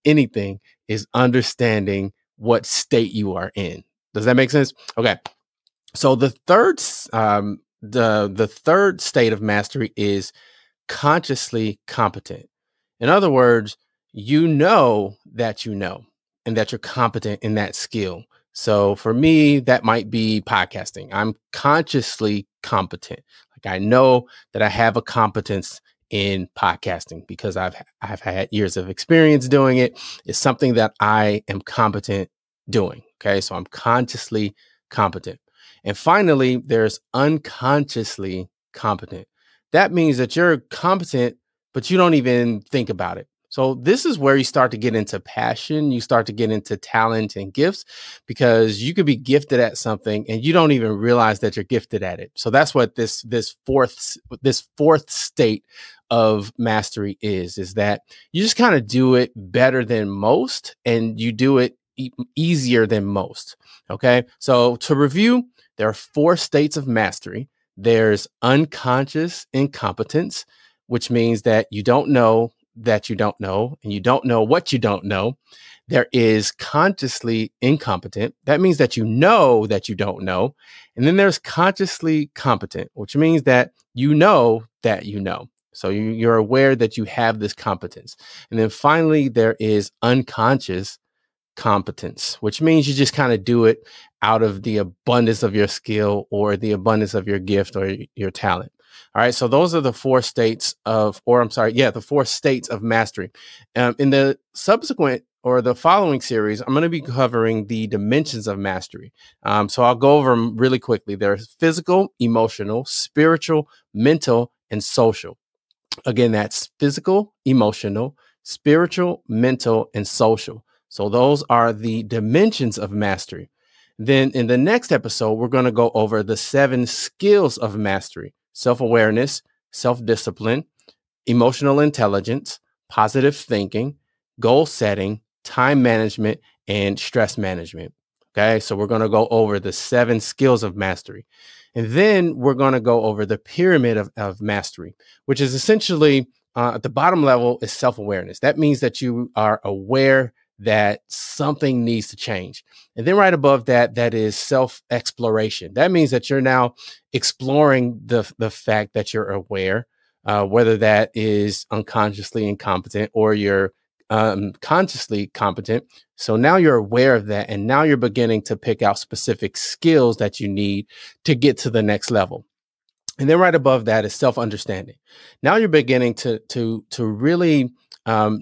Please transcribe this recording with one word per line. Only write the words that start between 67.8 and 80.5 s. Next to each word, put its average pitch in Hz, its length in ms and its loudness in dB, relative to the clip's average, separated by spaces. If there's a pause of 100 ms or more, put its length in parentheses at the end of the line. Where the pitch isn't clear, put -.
unconscious 139 1120 0
incompetence, 135 920 -4 (400)
which 117 240 -4
means 117 320 0
that 110 280 2
you 104 120 -8
don't 123 260 2
know 117 440 4 (280)
that 110 300 0
you 110 60 -4
don't 107 220 -2
know, 107 440 -4
and 104 100 -8
you 101 80 -4
don't 123 240 0
know 120 180 2
what 147 300 0
you 135 60 -2
don't 104 260 -2
know. 101 320 -4 (520)
There 123 240 2
is 110 400 2
consciously 123 1080 -2
incompetent. 117 760 -2 (100)
That 147 180 0
means 180 160 2
that 143 180 2
you 113 80 -2
know 131 640 4
that 104 240 -4
you 107 40 -6
don't 98 280 -4
know. 95 320 -2 (420)